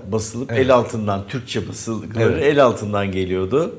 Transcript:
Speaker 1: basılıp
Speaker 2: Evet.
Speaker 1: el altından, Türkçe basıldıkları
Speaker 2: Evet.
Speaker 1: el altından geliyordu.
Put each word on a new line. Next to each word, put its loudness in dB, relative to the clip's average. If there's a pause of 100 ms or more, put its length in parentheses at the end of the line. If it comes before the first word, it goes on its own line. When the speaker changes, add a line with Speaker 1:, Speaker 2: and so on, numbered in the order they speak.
(120)
Speaker 1:
basılıp -4
Speaker 2:
Evet. 2
Speaker 1:
el 6
altından, 0
Türkçe -6
basıldıkları -2
Speaker 2:
Evet. 0
Speaker 1:
el 6
altından 0
geliyordu. 0